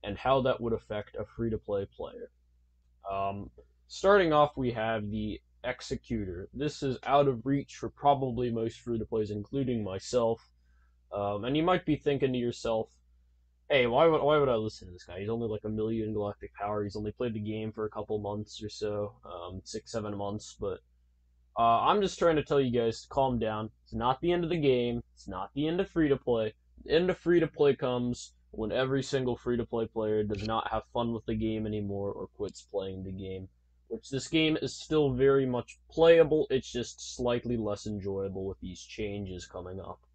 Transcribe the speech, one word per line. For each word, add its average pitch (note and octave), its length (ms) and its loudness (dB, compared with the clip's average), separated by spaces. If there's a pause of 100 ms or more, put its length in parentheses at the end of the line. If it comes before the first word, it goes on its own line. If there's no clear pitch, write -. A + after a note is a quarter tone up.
and G2+ 160 -6
how C3+ 220 4
that B2+ 220 0
would A#2 100 -2
affect G#2 460 -6
a G#2+ 80 -6
free-to-play G#2+ 600 -4
player. - 440 -14 (720)
Um, G2 480 -4 (360)
starting F#3+ 440 6
off, D3 240 6
we B2+ 160 0
have A2 380 -2
the G#2+ 320 -4 (240)
Executor. G#2 880 -6
This C#3+ 280 -6
is C3 220 -2
out C#3+ 240 4
of A#2+ 180 -2
reach C#3 300 -2
for A#2 140 -6
probably C3 600 2
most A#2 300 -2
free-to-plays, A2 500 -2
including A#2 540 -2
myself. A2+ 680 -2 (640)
Um, G2+ 320 -2
and C3+ 140 0
you D#3 60 2
might F3+ 220 2
be D3 120 2
thinking C#3 340 2
to B2+ 80 0
yourself, A#2 560 -2 (760)
"Hey, C3+ 160 6
why C3 220 6
would, D#3 140 4
why D3+ 160 4
would C#3+ 100 4
I B2 80 4
listen A2 320 -4
to F2+ 60 -16
this F2+ 100 -20
guy? F2+ 160 -12
He's G2+ 80 -4
only, A#2 220 -2
like, G#2+ 160 -6
a G#2+ 40 -4
million A2 440 -2
galactic G#2 400 -4
power. G#2 320 -2
He's G2+ 100 -8
only G#2+ 160 -4
played A#2+ 220 -4
the G#2+ 80 -4
game A2 320 -6
for A2 100 -4
a G#2+ 60 -4
couple G#2+ 300 -4
months G#2 440 -6
or G#2+ 60 -8
so, G#2 560 -6
um, F2+ 400 -10
six, - 260 -12
seven G#2+ 240 -6
months," G2+ 420 -8
but, G2 220 -6 (800)
uh, A#2 240 4
I'm F3 200 4
just F#3+ 160 -2
trying E3 200 4
to C#3+ 80 0
tell C#3+ 160 2
you B2+ 100 0
guys A#2 300 0
to - 80 -20
calm C3 280 2
down. A2 320 -2 (140)
It's - 80 -20
not B2 300 0
the E3+ 100 0
end F3 140 0
of D#3+ 40 -4
the E3 120 0
game. A#2+ 420 2 (100)
It's - 140 -18
not F#2+ 280 -8
the D3 120 -2
end F3 140 0
of F#3 80 -2
free-to-play. C3 640 2 (320)
The - 80 -2
end F3 160 4
of F3+ 80 0
free-to-play D#3+ 580 4
comes B2 600 -4 (160)
when G#2+ 200 -4
every C3 320 2
single B2+ 320 0
free-to-play A#2 520 -2
player G#2+ 360 0
does G#2 240 -4
not A2 240 0
have A2 220 -4
fun A#2 180 0
with A2+ 140 -6
the A#2 100 -2
game A2 320 -2
anymore G2+ 460 -4
or F#2+ 140 -8
quits - 340 -8
playing F#2+ 420 -6
the F#2+ 80 -8
game, F#2+ 380 -8 (400)
which A2+ 200 -10
this C3+ 200 -6
game D#3+ 320 4
is C3 120 -4
still D3+ 380 2
very C3+ 340 6
much B2 320 -4 (140)
playable. E3 580 8
It's B2+ 220 0
just - 460 -6
slightly A#2+ 400 0
less G#2 280 -4
enjoyable G2 600 -4
with F#2+ 160 -8
these F2+ 200 -10
changes G2+ 640 -8
coming F#2 360 -12
up. F2+ 180 -14 (160)